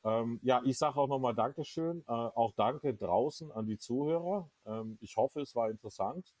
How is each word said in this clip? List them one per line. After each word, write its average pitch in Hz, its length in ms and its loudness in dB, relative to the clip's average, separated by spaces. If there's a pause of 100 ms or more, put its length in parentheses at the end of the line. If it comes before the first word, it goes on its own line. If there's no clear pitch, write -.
Ähm, 113 400 2
ja, 123 200 6
ich 131 140 2
sag 147 180 2
auch 143 120 4
nochmal 131 260 2
Dankeschön, 160 680 -2
äh, - 100 -8
auch 117 440 0
danke 113 380 2
draußen 113 580 0
an 110 140 -4
die 107 140 -4
Zuhörer. 165 680 -2 (180)
Ähm, 110 360 -8
ich 107 140 -14
hoffe, 135 260 2
es - 140 -8
war 113 160 0
interessant 117 680 -6